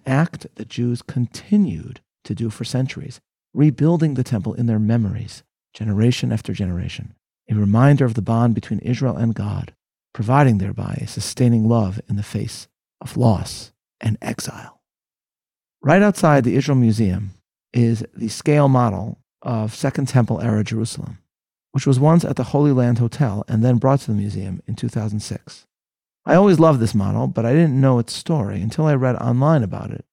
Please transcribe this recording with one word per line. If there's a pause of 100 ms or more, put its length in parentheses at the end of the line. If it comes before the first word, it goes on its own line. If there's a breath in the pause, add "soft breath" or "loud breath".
act
that
Jews
continued (220)
to
do
for
centuries, (340)
rebuilding
the
temple
in
their
memories, (300)
generation
after
generation, (340)
a
reminder
of
the
bond
between
Israel
and
God, (400)
providing
thereby
a
sustaining
love
in
the
face (320)
of
loss (260)
and
exile. (1000)
Right
outside
the
Israel
Museum (420)
is
the
scale
model (240)
of
Second
Temple
era
Jerusalem, (540)
which
was
once
at
the
Holy
Land
Hotel
and
then
brought
to
the
museum
in
two
thousand
six. (580)
I
always
loved
this
model,
but
I
didn't
know
its
story
until
I
read
online
about
it